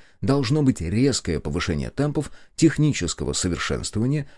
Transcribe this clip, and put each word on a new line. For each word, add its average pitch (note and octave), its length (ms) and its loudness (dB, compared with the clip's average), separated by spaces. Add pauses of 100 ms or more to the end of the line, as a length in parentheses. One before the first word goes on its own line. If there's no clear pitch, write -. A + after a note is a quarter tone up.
(200)
должно C#3 440 2
быть C3 180 2
резкое F#2 580 0
повышение D2+ 500 -4
темпов C#3+ 400 -2 (280)
технического C#3 720 2
совершенствования G#2+ 1080 -2